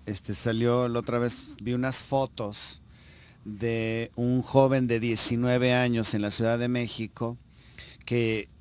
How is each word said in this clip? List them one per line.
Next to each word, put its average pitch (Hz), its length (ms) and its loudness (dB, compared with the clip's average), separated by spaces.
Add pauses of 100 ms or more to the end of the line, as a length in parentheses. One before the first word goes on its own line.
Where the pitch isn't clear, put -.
este, 104 280 -8
salió 120 520 2
la 120 120 -2
otra 120 200 -2
vez, 120 180 0 (240)
vi 120 120 -4
unas 127 240 0
fotos - 840 -4 (640)
de 113 720 -4
un 123 260 2
joven 135 460 4
de 117 120 2
diecinueve 123 720 2
años 120 420 2
en 107 80 0
la 104 80 -2
Ciudad 117 260 0
de 120 100 -2
México 120 680 -4 (720)
que 113 420 0 (120)